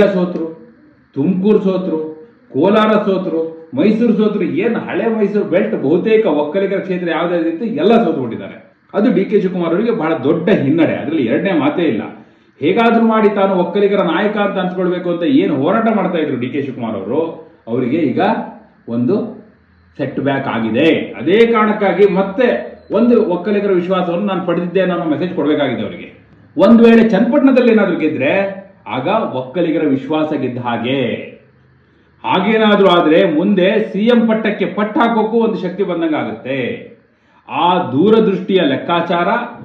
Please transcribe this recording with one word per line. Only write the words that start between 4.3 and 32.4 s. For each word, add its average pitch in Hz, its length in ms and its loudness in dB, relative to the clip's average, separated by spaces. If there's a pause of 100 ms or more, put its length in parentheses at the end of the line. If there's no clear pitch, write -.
ಏನ್ 180 340 -2
ಹಳೆ 220 320 -4
ಮೈಸೂರು 208 360 0
ಬೆಲ್ಟ್ 180 380 -2
ಬಹುತೇಕ 190 440 2
ಒಕ್ಕಲಿಗರ 180 520 -2
ಕ್ಷೇತ್ರ 175 320 -4
ಯಾವ್ದಾದ್ರು 165 380 -2
ಇತ್ತು 165 160 -6
ಎಲ್ಲ 180 400 2
ಸೋತ್ಬಿಟ್ಟಿದ್ದಾರೆ. 113 720 -6 (200)
ಅದು 214 200 2
ಡಿ 190 100 2
ಕೆ 202 160 0
ಶಿವಕುಮಾರ್ 180 280 -2
ಅವರಿಗೆ 208 220 0
ಬಹಳ 165 240 -2 (100)
ದೊಡ್ಡ 170 260 0
ಹಿನ್ನಡೆ, 156 420 2
ಅದ್ರಲ್ಲಿ 139 340 -4
ಎರಡನೇ 165 260 0
ಮಾತೇ 151 300 0
ಇಲ್ಲ. 127 200 -2 (580)
ಹೇಗಾದ್ರೂ 226 460 2
ಮಾಡಿ 220 220 4
ತಾನು 196 260 0
ಒಕ್ಕಲಿಗರ 190 480 0
ನಾಯಕ 196 340 -2
ಅಂತ 196 220 -2
ಅನ್ಸ್ಕೊಳ್ಬೇಕು 180 520 -2
ಅಂತ 170 120 -4
ಏನ್ 156 300 2
ಹೋರಾಟ 190 440 0
ಮಾಡ್ತಾ 175 220 -2
ಇದ್ರು 135 180 -2
ಡಿ 127 120 -4
ಕೆ 139 140 -4
ಶಿವಕುಮಾರ್ 113 340 -8
ಅವರು, 120 280 -4 (440)
ಅವರಿಗೆ 123 280 -2
ಈಗ 143 240 0 (680)
ಒಂದು 127 480 -2 (600)
ಸೆಟ್ 135 240 -6
ಬ್ಯಾಕ್ 131 280 -2
ಆಗಿದೆ. 113 420 0
ಅದೇ 165 560 0
ಕಾರಣಕ್ಕಾಗಿ 202 600 2
ಮತ್ತೆ 196 720 0 (140)
ಒಂದು 220 340 4
ಒಕ್ಕಲಿಗರ 196 480 -2
ವಿಶ್ವಾಸವನ್ನು 180 540 -2
ನಾನು 190 200 -4
ಪಡೆದಿದ್ದೇನೆ 175 460 0
ಅನ್ನೋ 165 140 -4
ಮೆಸೇಜ್ 156 280 -2
ಕೊಡ್ಬೇಕಾಗಿದೆ 143 480 0
ಅವರಿಗೆ. - 440 -12 (300)
ಒಂದ್ 220 260 6
ವೇಳೆ 226 260 6
ಚನ್ನಪಟ್ಟಣದಲ್ಲಿ 254 640 4
ಏನಾದ್ರೂ 185 260 2
ಗೆದ್ರೆ 156 680 -2 (200)
ಆಗ 127 200 -6 (280)
ಒಕ್ಕಲಿಗರ 165 500 -2
ವಿಶ್ವಾಸ 151 480 -2
ಗೆದ್ದ 127 260 -4
ಹಾಗೆ. 117 420 -4 (1200)
ಹಾಗೇನಾದ್ರೂ 202 640 4